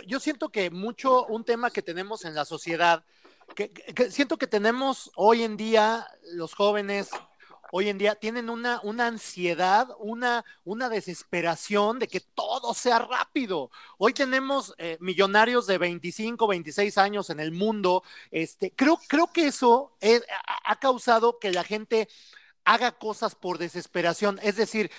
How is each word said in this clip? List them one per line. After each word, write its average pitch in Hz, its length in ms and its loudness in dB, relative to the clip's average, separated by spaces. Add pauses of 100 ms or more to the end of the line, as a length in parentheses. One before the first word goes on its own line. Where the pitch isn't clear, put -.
yo 262 120 -4
siento 302 300 -4
que 185 200 -2
mucho 240 560 0
un 226 180 -6
tema 240 280 0
que 196 100 -6
tenemos 185 440 -8
en 156 100 -10
la 147 100 -2
sociedad, 165 580 -2 (520)
que, 208 160 -6
que, - 220 -18
que 220 180 0
siento 285 260 0
que 262 100 -4
tenemos 240 680 0
hoy 226 280 6
en 214 140 -4
día, 220 500 2 (240)
los 170 220 -8
jóvenes, 202 560 0 (640)
hoy 202 160 0
en 202 80 -2
día 202 180 2
tienen 226 340 -6
una, 233 340 -4
una 233 240 -2
ansiedad, 190 840 0 (100)
una, 233 460 -2 (180)
una 226 240 -6
desesperación 202 1120 -2
de 226 80 -2
que 180 140 -6
todo 233 520 -6
sea 240 260 2
rápido. 220 720 -4 (280)
Hoy 226 160 4
tenemos, 269 640 0
eh, 165 240 -8
millonarios 196 680 4
de 190 100 2
veinticinco, 175 720 -2
veintiséis 190 500 -2
años 202 320 2
en 151 120 -8
el 160 100 -4
mundo. 190 520 2 (280)
Este, 165 400 -4
creo, 311 260 4 (120)
creo 320 240 4
que 320 140 2
eso, 254 520 4
eh, 226 220 4 (420)
ha, 208 80 0
ha 220 80 -2
causado 240 600 2
que 196 120 -2
la 175 140 0
gente 214 420 -2 (600)
haga 233 220 4
cosas 220 420 -4
por 180 260 -6
desesperación. 175 840 -2
Es 202 140 0
decir, 214 420 0